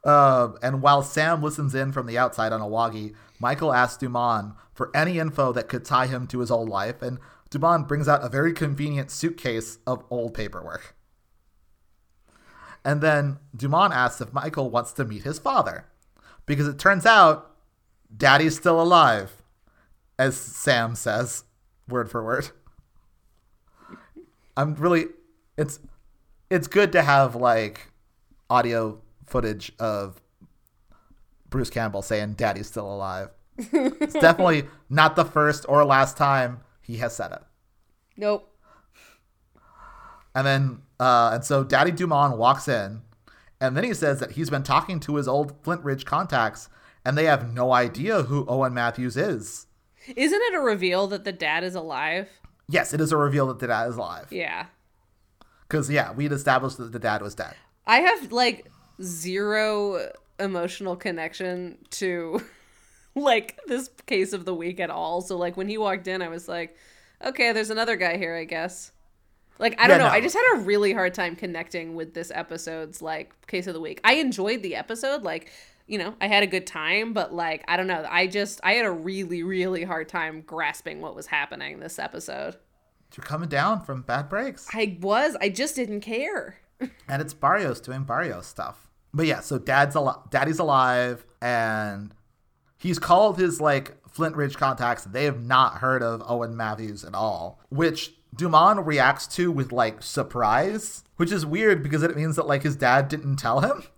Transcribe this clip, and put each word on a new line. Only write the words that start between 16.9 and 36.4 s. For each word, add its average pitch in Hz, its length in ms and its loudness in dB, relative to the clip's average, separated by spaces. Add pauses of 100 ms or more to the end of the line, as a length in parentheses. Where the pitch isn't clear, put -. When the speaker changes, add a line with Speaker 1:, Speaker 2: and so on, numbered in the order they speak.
Speaker 1:
out 180 500 8 (580)
Daddy's 147 420 6
still 165 240 4
alive, 143 600 4 (760)
as 131 180 2
Sam 117 580 0
says, 117 500 -4 (440)
word 120 220 -2
for 117 120 -4
word. 131 280 -4 (2000)
I'm 147 180 -2
really, 165 320 2 (500)
it's, 147 240 -4 (680)
it's 180 180 0
good 196 240 4
to 170 100 6
have, 139 320 6
like, 113 560 0 (600)
audio 117 500 2 (260)
footage 110 520 -4
of 101 420 -4 (1300)
Bruce 131 220 -4
Campbell 107 320 -4
saying, 107 320 -4
"Daddy's 104 340 -2
still 101 240 -8
alive." 98 380 -8 (280)
It's 285 540 -2
Speaker 2:
<laughs> 302 140 4
Speaker 1:
definitely 165 380 4 (260)
not 156 260 4
the 170 80 4
first 147 440 0
or 147 160 6
last 135 320 4
time 131 440 0 (220)